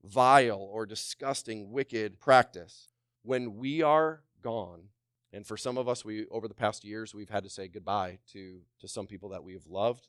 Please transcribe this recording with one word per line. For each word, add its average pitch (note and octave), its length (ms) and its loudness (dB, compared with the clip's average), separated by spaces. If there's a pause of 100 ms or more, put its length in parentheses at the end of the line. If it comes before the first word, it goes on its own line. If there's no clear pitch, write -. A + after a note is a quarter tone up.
vile B2 580 6
or G#2 240 -8
disgusting, A2 840 -8
wicked A2 480 -4
practice." A#2+ 720 4 (340)
When A#2+ 340 -4
we C3+ 240 -2
are D#3 440 4 (180)
gone, G2 460 -8 (440)
and G2+ 140 -14
for G#2+ 100 -8
some B2+ 220 -4
of B2 100 -2
us, B2 160 -4
we, G#2+ 240 -8
over A2 200 -8
the G2+ 40 -14
past G#2 320 -4
years, G#2+ 300 -12
we've G2+ 160 -14
had G2+ 140 -4
to G2 60 -18
say F#2+ 180 -12
goodbye F#2 500 -4 (140)
to, F#2 280 -18 (200)
to G2+ 80 -18
some G2+ 180 -8
people G2 240 -16
that F2+ 140 -12
we've F#2 220 -18
loved, G#2 420 -2